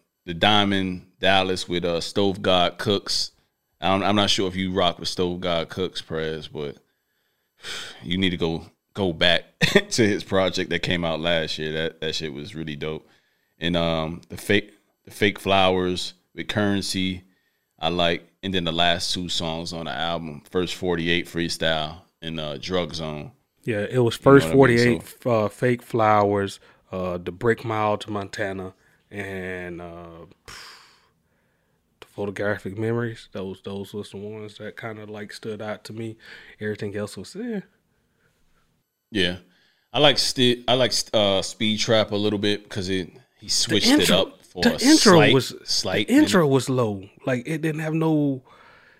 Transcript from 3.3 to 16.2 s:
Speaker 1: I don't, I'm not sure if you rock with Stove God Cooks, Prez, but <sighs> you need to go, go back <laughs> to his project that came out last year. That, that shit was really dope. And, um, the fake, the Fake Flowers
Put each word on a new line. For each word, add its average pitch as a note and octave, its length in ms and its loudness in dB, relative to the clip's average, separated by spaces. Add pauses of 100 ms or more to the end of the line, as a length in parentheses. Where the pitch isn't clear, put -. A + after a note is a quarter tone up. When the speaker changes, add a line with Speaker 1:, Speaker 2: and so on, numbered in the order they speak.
Speaker 1:
I F2 100 -2
don't, F#2+ 140 2
I'm G2+ 120 2
not G2+ 140 4
sure G2 180 0
if F2+ 80 -8
you F#2+ 180 -4
rock F2 260 0
with E2+ 80 -8
Stove F2+ 340 -2
God E2+ 280 -2
Cooks, - 320 -6
Prez, D#2+ 460 -6
but D2 300 -10 (680)
<sighs> - 580 -14
you F2 140 -2
need F#2 140 2
to F2 60 -4
go, E2 280 -4 (280)
go F#2+ 200 -2
back E2+ 300 4 (100)
<laughs> - 60 -20
to - 480 2
his G2 160 -2
project F#2 480 0
that F2 80 -2
came F2 260 -2
out D#2+ 140 -2
last D#2+ 380 -2
year. D#2 160 -6
That, D#2+ 280 -6
that D#2 140 -4
shit D#2 180 -8
was D2 220 -12
really D#2 200 -8
dope. D#2 320 -8 (520)
And, E2+ 180 0
um, E2 520 -2
the - 80 -12
fake, - 360 0 (320)
the G2+ 60 -20
Fake G2+ 280 0
Flowers F#2 720 2 (200)